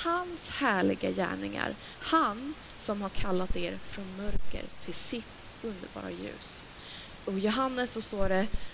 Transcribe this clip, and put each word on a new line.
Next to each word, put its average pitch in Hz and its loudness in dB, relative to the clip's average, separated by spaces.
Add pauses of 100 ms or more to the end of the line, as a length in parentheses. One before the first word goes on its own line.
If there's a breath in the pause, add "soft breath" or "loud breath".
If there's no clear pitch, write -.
hans 349 0
härliga 196 2
gärningar. 190 -2 (240 loud breath)
Han 269 0 (260)
som 202 0
har 196 -2
kallat 185 4
er 185 -2
från 190 -8
mörker - 4 (220)
till 180 -4
sitt - 0 (160)
underbara 196 -8
ljus. - -4 (600 loud breath)
Och 202 -2
i 190 0
Johannes 247 2
så 226 0
står 196 4
det: 190 4 (260 loud breath)